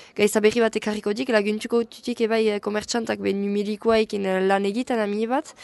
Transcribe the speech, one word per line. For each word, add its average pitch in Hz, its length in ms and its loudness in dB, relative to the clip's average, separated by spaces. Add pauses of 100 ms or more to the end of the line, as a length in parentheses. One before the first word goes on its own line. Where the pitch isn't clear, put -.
(140)
gaiza 208 260 2
berri 214 200 4
bat 226 160 2
ekarriko 214 380 -2
dik, 247 140 -6
laguntuko 214 560 0
tutik - 360 -6
ebai, 220 280 2
eh, 208 120 0
komertxantak 214 600 -4
be 196 140 0
numerikoaekin, 208 880 0
eh, 190 160 0
lan 196 240 2
egiten 233 340 -2
amini 214 280 -2
bat, 262 260 -4 (120)